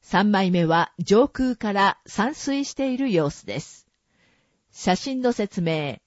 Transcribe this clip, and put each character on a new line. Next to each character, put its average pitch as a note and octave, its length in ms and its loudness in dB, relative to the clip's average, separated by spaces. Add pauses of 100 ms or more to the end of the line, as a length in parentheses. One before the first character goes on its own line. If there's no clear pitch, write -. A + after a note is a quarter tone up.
三 G#3 300 2
枚 F#3+ 200 2
目 F3 120 2
は E3 360 2
上 G#3+ 280 4
空 B3+ 300 -2
か G#3 160 -4
ら G3+ 320 0
散 B3 280 -2
水 C#4 300 -4
し - 100 -10
て C4+ 200 -2
い B3 40 -4
る C4+ 140 -2
様 D#3 180 2
子 - 160 -12
で A#2+ 140 -8
す。 - 280 -18 (840)
写 - 240 -2
真 C4 260 -6
の A#3+ 120 0
説 G3+ 280 -4
明。 D#3 460 -4